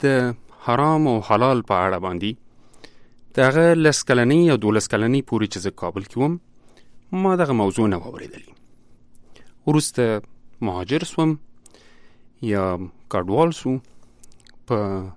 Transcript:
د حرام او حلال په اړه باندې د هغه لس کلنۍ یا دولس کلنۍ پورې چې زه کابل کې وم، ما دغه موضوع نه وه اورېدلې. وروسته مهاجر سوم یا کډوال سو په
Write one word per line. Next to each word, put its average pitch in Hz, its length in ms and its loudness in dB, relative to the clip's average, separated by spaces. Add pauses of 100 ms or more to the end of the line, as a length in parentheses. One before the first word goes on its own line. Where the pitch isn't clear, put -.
د 127 300 2 (340)
حرام 151 400 2
او 117 120 2
حلال 117 420 2
په 107 120 -4
اړه 92 260 0
باندې 92 360 -6 (1000)
د - 40 2
هغه 160 340 4
لس 156 300 2
کلنۍ 123 320 2
یا 165 200 4
دولس 107 320 0
کلنۍ 117 340 0
پورې 110 260 -2
چې - 100 -10
زه 95 120 -6
کابل 95 340 -6
کې - 140 -16
وم، 156 220 -2 (720)
ما 185 240 0
دغه 156 180 0
موضوع 107 340 0
نه 92 100 0
وه 80 140 -14
اورېدلې. - 420 -18 (1120)
وروسته 123 540 0 (400)
مهاجر 101 420 -4
سوم 160 320 -2 (1040)
یا 95 360 -2 (320)
کډوال 107 420 0
سو 131 260 -4 (920)
په 98 500 -4